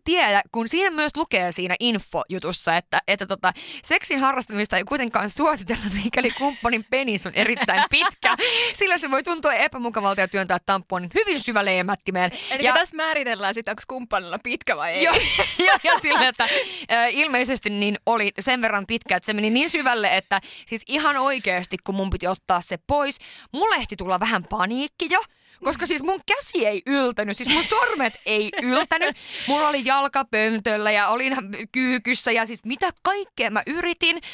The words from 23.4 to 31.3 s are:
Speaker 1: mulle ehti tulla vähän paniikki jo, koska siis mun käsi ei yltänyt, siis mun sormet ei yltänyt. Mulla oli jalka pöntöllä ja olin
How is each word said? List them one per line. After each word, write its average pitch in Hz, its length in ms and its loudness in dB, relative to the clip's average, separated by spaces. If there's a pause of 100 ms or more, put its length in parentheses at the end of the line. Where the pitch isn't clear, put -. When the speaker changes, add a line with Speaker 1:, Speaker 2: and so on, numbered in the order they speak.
Speaker 1:
mulle 381 220 2
ehti 254 200 -4
tulla 180 240 -2
vähän 220 240 0
paniikki 247 640 -4
jo, 370 120 -2 (420)
koska 262 220 -4
siis 285 180 -2
mun 359 220 -2
käsi 403 420 -2
ei - 180 -2
yltänyt, 247 520 0
siis 247 120 -6
mun 302 140 4
sormet 403 500 0 (120)
ei 214 240 0 (120)
yltänyt. 302 560 0 (300)
Mulla 294 220 2
oli 285 160 -2
jalka 269 400 2
pöntöllä 214 640 0
ja 208 160 4
olin 262 260 0 (380)